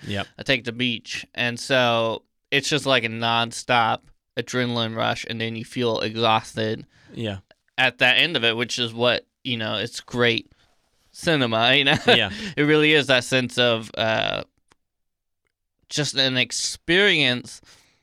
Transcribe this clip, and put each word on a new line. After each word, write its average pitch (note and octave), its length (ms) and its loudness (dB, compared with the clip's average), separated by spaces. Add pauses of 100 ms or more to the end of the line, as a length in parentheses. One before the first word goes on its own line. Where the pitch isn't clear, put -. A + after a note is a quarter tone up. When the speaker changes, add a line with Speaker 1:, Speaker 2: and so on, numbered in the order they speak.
Speaker 1:
Yep. G2+ 220 -8 (100)
Speaker 2:
uh, - 60 -12
take B2 200 -2
the A#2+ 80 -6
beach. A#2+ 640 -6
And A#2+ 240 -2
so A#2 640 0 (300)
it's C#3 160 0
just C#3+ 180 -2
like C3 160 2
a A#2 60 -2
nonstop A#2 920 -2 (340)
adrenaline A#2+ 580 -4
rush, A2+ 340 -4
and A2+ 120 -8
then A2+ 160 -6
you A2+ 80 -10
feel A#2+ 360 -2
exhausted A2 840 -2 (260)
Speaker 1:
Yeah. G#2 260 -8 (380)
Speaker 2:
at B2+ 220 2
that B2+ 200 4
end D#3 180 2
of A#2 80 0
it, A#2 120 2
which A#2 220 -4
is A#2 160 -4
what, A#2 320 0 (160)
you B2 140 -4
know, A2 200 -4
it's G#2 240 -6
great A#2+ 500 0 (640)
cinema, B2 600 2
<laughs> - 0 -
you C#3+ 100 4
know? C#3 220 4
Speaker 1:
Yeah. A2 240 4 (260)
Speaker 2:
It C#3+ 60 2
really D3+ 320 4
is C3+ 140 4
that B2+ 160 4
sense B2+ 340 0
of, A2+ 400 2
uh, G#2+ 460 -2 (1500)
just D3 240 -4
an C3 240 0
experience D3+ 1200 0 (420)